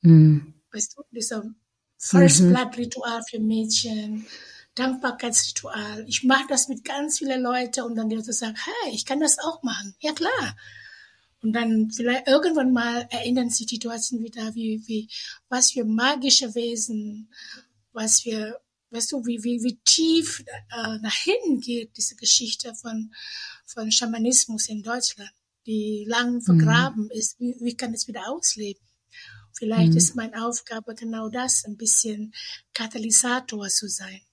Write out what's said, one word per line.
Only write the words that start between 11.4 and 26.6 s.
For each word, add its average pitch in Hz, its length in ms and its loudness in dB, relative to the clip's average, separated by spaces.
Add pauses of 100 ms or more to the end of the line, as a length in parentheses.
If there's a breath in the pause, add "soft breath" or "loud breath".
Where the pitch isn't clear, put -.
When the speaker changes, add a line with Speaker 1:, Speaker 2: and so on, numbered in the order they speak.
Speaker 2:
Und 220 120 0
dann 226 360 2
vielleicht 240 380 -2
irgendwann 294 440 4
mal 240 380 0
erinnern 240 400 -2
sich 226 160 -2
die 226 120 -6
Deutschen 226 440 -6
wieder, 220 320 -8
wie, 220 320 -4
wie, 214 220 -6 (400 loud breath)
was 254 240 2
für 240 120 -2
magische 247 720 2
Wesen, 220 760 -6 (600 loud breath)
was 220 280 2
für, 220 400 -6 (300)
weißt 233 220 -6
du, 262 140 -4
wie, 233 160 -4
wie, 240 220 -2
wie 247 200 -2
tief, 320 600 2 (260)
äh, 220 280 -6
nach 214 160 -4
hinten 370 460 0
geht 240 360 -6
diese - 200 -4
Geschichte 226 580 0
von, 220 380 -10 (540 loud breath)
von 220 240 -6
Schamanismus 226 760 2
in 214 140 -8
Deutschland, 226 500 -6 (340)
die 214 420 -4
lang 240 260 0
Speaker 1:
Mhm. 240 80 -2
Speaker 2:
vergraben 220 680 4